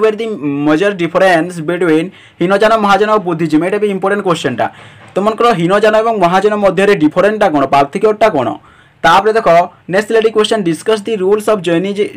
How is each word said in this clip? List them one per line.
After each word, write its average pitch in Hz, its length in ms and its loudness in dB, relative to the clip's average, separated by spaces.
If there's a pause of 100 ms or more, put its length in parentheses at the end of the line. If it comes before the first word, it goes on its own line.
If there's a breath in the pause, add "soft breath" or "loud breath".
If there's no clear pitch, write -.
were 214 180 2
the 226 60 -6 (420)
major 156 220 2 (120)
difference 180 520 2 (160)
between 170 340 0 (360 loud breath)
ହୀନଯାନ, 202 320 2 (120)
ମହାଯାନ 202 260 2
ଓ 214 160 2
ବୁଦ୍ଧିଜିମ୍? 160 400 0
ଏଇଟା 196 160 -2
ବି 208 120 0
ଇମ୍ପୋର୍ଟାଣ୍ଟ 196 340 -2
କୋଶ୍ଚେନ୍ଟା। 127 380 -2 (480 loud breath)
ତୁମମାନଙ୍କର 220 340 0 (120)
ହୀନଯାନ 202 420 2
ଏବଂ 226 120 0 (100)
ମହାଯାନ 190 300 2 (100)
ମଧ୍ୟରେ 196 380 2
ଡିଫରେନ୍ସଟା 202 520 2
କ'ଣ, 143 100 0 (100)
ପାର୍ଥକ୍ୟଟା 208 600 2
କ'ଣ? 120 120 -2 (560 soft breath)
ତାପରେ 196 340 4
ଦେଖ, 220 100 -2 (440 soft breath)
ନେକ୍ସଟ 208 160 -2
ସିଲେକ୍ଟିଭ୍ 220 300 0
କୋଶ୍ଚେନ୍, 214 240 0
discuss 170 440 -2
the 226 160 -4
rules 208 300 0
of 214 40 0 (100)
ଜୈନିଜି-, 190 500 -2